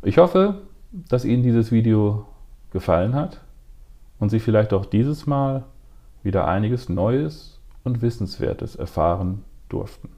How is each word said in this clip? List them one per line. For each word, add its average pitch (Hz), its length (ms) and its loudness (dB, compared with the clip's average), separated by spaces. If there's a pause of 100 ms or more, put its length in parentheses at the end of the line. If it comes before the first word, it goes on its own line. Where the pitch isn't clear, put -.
Ich 104 160 2
hoffe, 190 460 4 (280)
dass 127 320 -2
Ihnen 123 180 2
dieses 117 300 2
Video 107 540 2 (480)
gefallen 92 420 0
hat 151 240 -4 (800)
und 104 80 0
Sie 110 140 0
vielleicht 107 320 2
auch 98 120 0
dieses 139 400 0
Mal 135 380 -2 (580)
wieder 95 240 0
einiges 107 440 -2
Neues 127 720 -2 (240)
und 123 160 -2
Wissenswertes - 760 -4
erfahren 90 680 -2 (240)
durften. - 480 -10